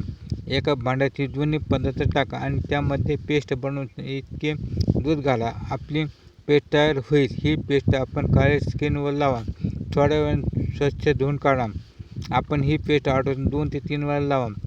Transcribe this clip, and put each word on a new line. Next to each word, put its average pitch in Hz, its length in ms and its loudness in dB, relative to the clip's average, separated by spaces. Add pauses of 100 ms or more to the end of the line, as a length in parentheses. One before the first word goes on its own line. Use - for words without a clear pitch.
(480)
एका 135 260 2
भांड्यात 131 360 0 (100)
ही 139 80 0
दोन्ही 147 320 -2
पदार्थ 135 420 -2 (120)
टाका 139 240 0
आणि 139 220 -2 (100)
त्यामध्ये 143 460 0
पेस्ट 147 380 -2
बनवून 139 480 -6
इतके 135 520 -6 (480)
दूध 151 180 2
घाला. 123 320 0 (200)
आपली 147 320 -4 (440)
पेस्ट 143 260 2
तयार 151 240 4
होईल. 139 340 4
ही 151 240 0
पेस्ट 139 400 2
आपण 135 360 0
काळ्या 139 280 6
स्किनवर 143 520 -2
लावा. 139 300 2 (520)
थोड्या 143 280 4
वेळाने 147 500 0
स्वच्छ - 380 0
धुवून 139 280 2
काढा. 131 280 2 (640)
आपण 139 320 0
ही 151 140 2
पेस्ट 147 320 0
आठवड्यातून 135 360 2
दोन 143 280 0
ते 143 60 -2
तीन 147 240 -4
वेळा 143 160 0
लावा, 139 280 0 (200)